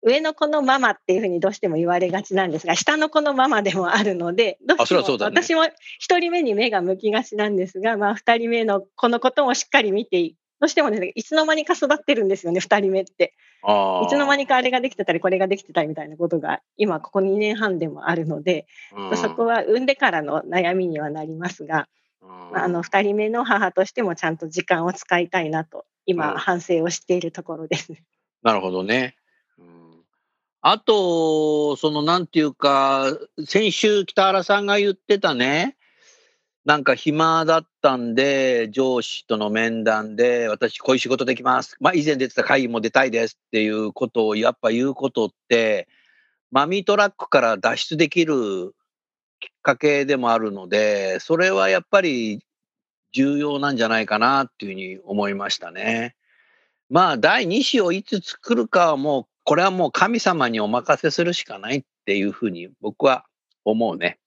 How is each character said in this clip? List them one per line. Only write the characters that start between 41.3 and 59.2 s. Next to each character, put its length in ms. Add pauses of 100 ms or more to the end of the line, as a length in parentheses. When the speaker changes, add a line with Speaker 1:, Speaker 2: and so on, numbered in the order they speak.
Speaker 2:
き 80
ま 180
す。」 160
ま 120
あ、 40
以 100
前 120
出 100
て 80
た 80
会 200
議 60
も 120
出 100
た 140
い 80
で 160
す 180
っ 60
て 100
い 60
う 240
こ 160
と 180
を 80
や 160
っ 100
ぱ 120
言 160
う 60
こ 160
と 160
っ 40 (180)
て、 380 (640)
マ 160
ミ 120
ー 60
ト 120
ラ 140
ッ 20
ク 180
か 100
ら 160
脱 200
出 200
で 120
き 180
る 480 (640)
き 80
っ 20 (140)
か 140
け 280
で 120
も 160
あ 80
る 100
の 160
で、 540
そ 160
れ 160
は 160
や 100
っ 100
ぱ 120
り 440 (680)
重 260
要 220
な 100
ん 60
じ 80
ゃ 40
な 120
い 60
か 120
な 280
っ 60
て 140
い 40
う 20
ふ 20
う 0
に 300
思 240
い 60
ま 160
し 80
た 120
ね。 460 (760)
ま 200
あ、 60
第 300
二 160
子 180
を 120
い 100
つ 160
作 380
る 100
か 220
は 80
も 240